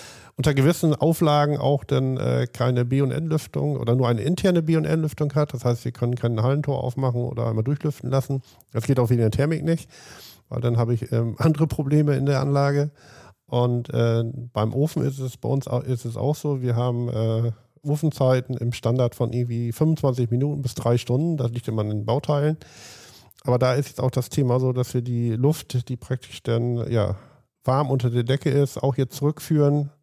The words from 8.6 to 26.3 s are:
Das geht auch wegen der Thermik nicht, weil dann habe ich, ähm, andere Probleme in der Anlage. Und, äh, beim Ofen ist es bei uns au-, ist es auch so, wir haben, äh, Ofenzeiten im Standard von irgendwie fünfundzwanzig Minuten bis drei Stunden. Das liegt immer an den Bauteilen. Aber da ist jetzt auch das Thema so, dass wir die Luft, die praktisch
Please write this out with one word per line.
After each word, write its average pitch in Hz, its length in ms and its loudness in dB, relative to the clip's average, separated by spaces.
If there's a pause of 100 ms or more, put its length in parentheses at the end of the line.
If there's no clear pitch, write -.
Das 117 120 -4
geht 131 140 2
auch 120 120 4
wegen 120 100 4
der 110 100 4
Thermik 151 320 0
nicht, 165 280 -2 (580)
weil 120 140 -6
dann 120 160 0
habe 120 160 2
ich, - 180 -4
ähm, 117 260 0
andere 160 280 2
Probleme 147 500 2
in 135 80 0
der 139 160 0
Anlage. 143 500 2 (560)
Und, 120 440 0
äh, 117 340 2 (300)
beim 107 180 0
Ofen 147 320 0
ist 135 140 -4
es 131 180 -8
bei 117 140 -6
uns 135 180 -2
au-, 123 120 -2
ist 127 260 -4
es 113 100 -8
auch 143 180 -2
so, 139 280 -4
wir 120 140 0
haben, 120 340 -2
äh, 113 420 0 (300)
Ofenzeiten 135 760 0
im 120 160 -4
Standard 120 420 0
von 117 200 -2
irgendwie 120 360 -2
fünfundzwanzig 131 600 0
Minuten 143 320 -2
bis 123 120 -4
drei 120 220 2
Stunden. 151 400 0
Das 123 160 -2
liegt 120 160 -8
immer 110 140 0
an 104 80 -2
den 107 160 -4
Bauteilen. 147 500 0 (880)
Aber 123 140 2
da 127 160 4
ist 135 140 -2
jetzt - 120 -12
auch 127 100 0
das - 200 -2
Thema 127 300 2
so, 127 120 2
dass 127 220 -2
wir 123 80 0
die 117 300 -2
Luft, 127 580 0
die 123 60 -6
praktisch - 460 -8